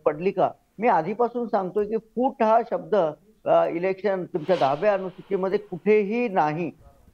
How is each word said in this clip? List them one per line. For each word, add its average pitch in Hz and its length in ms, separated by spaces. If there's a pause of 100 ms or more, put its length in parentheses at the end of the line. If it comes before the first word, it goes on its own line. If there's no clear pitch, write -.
पडली 165 260
का? 160 200 (280)
मी 214 100
आधीपासून 233 600
सांगतोय 208 380
की 214 100
फूट 233 460
हा 220 180 (100)
शब्द, 170 260 (520)
अ, 165 180
इलेक्शन 190 580
तुमच्या 170 320
दहाव्या 170 380
अनुसूचीमध्ये 190 640
कुठेही 214 680
नाही, 165 420 (440)